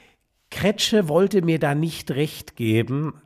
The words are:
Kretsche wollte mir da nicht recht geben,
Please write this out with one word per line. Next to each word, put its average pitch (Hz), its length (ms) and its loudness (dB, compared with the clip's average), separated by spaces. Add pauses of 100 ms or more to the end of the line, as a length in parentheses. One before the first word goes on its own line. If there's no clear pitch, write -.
(500)
Kretsche 208 580 0
wollte 190 320 4
mir 165 180 0
da 147 160 0
nicht 156 360 -4
recht - 460 -4
geben, 117 580 0 (120)